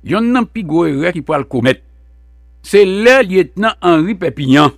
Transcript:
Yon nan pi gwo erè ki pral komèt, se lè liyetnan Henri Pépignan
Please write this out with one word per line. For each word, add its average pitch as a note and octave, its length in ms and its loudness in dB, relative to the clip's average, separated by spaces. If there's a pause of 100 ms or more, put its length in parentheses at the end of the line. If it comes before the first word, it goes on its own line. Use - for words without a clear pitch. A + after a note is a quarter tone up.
Yon G#3+ 260 -2
nan B3 160 0
pi A3+ 160 -10
gwo E3 240 -2
erè D3+ 260 -2
ki D#3 140 -10
pral D3 240 -4
komèt, C3 300 -2 (840)
se G3+ 240 4
lè G#3+ 380 2
liyetnan F#3 580 -2
Henri F3 320 0
Pépignan D3 640 0